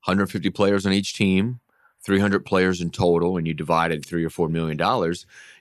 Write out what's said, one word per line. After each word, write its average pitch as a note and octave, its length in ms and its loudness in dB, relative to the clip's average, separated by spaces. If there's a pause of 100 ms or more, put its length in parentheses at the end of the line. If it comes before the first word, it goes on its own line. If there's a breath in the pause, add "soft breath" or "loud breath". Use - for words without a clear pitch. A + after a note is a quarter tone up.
hundred F#2+ 280 0
fifty F#2+ 220 -2
players G2 340 2
on G2 80 2
each G2+ 220 -2
team, G#2 460 0 (400)
three G2 180 2
hundred G2 260 0
players F#2 340 2
in F2 120 -4
total, F2 460 2
and E2 100 -4
you D#2+ 60 -4
divided D#2+ 520 -2
three E2+ 180 -4
or E2 60 -2
four E2 200 -4
million D#2+ 280 -4
dollars, F2+ 480 -2 (360 soft breath)